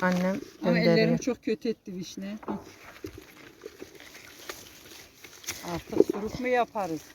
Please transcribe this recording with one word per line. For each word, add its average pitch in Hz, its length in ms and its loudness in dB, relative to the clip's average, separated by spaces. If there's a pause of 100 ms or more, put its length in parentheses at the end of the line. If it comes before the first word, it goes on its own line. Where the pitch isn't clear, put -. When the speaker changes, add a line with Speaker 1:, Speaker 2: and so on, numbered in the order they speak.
Speaker 1:
annem 185 380 2 (240)
Speaker 2:
Ama 180 80 4
Speaker 1:
gönderiyor. 170 260 8
Speaker 2:
ellerim - 200 6
çok - 260 -2
kötü 226 260 0
etti 202 260 -6
vişne. 190 500 -8
Hı. - 60 -6 (3250)
Artık - 400 2
şurup 214 240 -6
mu 247 80 -2
yaparız? 220 540 -2 (140)